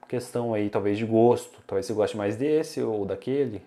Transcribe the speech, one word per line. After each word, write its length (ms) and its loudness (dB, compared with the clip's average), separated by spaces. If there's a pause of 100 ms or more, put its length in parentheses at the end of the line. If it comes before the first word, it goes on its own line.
questão 440 -4
aí 160 0
talvez 300 0
de 80 -2
gosto, 600 4
talvez 200 -4
você 60 -4
goste 240 0
mais 200 -2
desse 460 -2
ou 240 -2
daquele, 600 -4